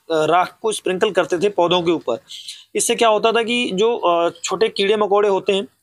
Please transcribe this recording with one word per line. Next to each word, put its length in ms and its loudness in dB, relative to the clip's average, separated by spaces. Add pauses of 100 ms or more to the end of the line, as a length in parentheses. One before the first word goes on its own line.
(100)
अ, 140 0
राख 380 0
को 100 -2
स्प्रिंकल 380 -2
करते 280 0
थे 100 0
पौधों 340 2
के 80 -2
ऊपर। 280 -2 (560)
इससे 200 0
क्या 140 2
होता 240 2
था 100 2
कि 320 -2
जो, 220 0
अ, 340 2 (140)
छोटे 240 0
कीड़े 280 0
मकोड़े 320 2
होते 240 0
हैं 100 -2 (200)